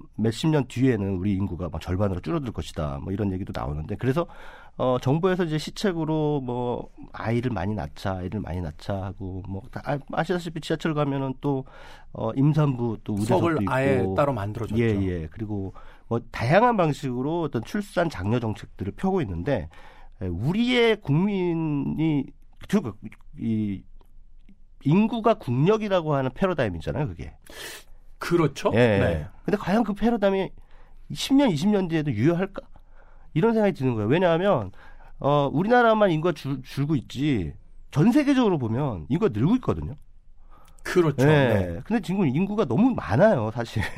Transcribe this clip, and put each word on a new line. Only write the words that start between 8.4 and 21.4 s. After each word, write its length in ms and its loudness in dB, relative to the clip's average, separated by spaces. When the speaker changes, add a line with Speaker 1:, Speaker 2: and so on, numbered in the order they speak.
Speaker 1:
많이 200 -6
낳자 420 -6
하고, 440 -8
뭐 240 -8
다 140 -12
아, 140 -4
아시다시피 480 -4
지하철 340 -4
가면은 460 -2
또, 240 -2
어, 220 -4
임산부 720 2
또 80 -4
의료석도 260 2
Speaker 2:
석을 240 2
Speaker 1:
있고. 100 0
Speaker 2:
아예 320 2
따로 160 2
만들어줬죠. 500 -2
Speaker 1:
예, 60 4
예. 280 -2
그리고 440 -6
뭐 120 0
다양한 440 4
방식으로 680 -2
어떤 220 -4
출산 460 -2
장려 300 -2
정책들을 560 -6
펴고 260 0
있는데, 460 -2
에, 60 -6
우리의 720 2
국민이, 1200 0